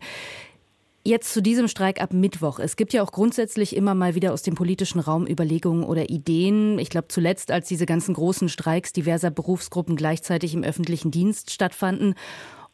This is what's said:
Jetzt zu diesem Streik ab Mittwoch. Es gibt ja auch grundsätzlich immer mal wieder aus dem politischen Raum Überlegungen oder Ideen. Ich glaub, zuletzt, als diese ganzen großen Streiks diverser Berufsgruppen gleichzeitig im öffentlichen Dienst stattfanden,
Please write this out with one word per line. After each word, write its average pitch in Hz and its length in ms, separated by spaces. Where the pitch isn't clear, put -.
Jetzt 226 280
zu 220 100
diesem 233 240
Streik 190 340
ab 185 120
Mittwoch. 175 480
Es - 160
gibt 220 160
ja 226 100
auch 190 100
grundsätzlich 214 640
immer 196 180
mal 180 200
wieder 180 180
aus - 100
dem - 120
politischen 180 460
Raum 160 260
Überlegungen 165 560
oder 160 260
Ideen. 190 680
Ich 139 120
glaub, 165 200
zuletzt, 180 400
als 175 160
diese 170 200
ganzen 170 280
großen 175 340
Streiks 165 440
diverser 165 400
Berufsgruppen 170 640
gleichzeitig 160 580
im 170 80
öffentlichen 165 480
Dienst 180 400
stattfanden, 190 640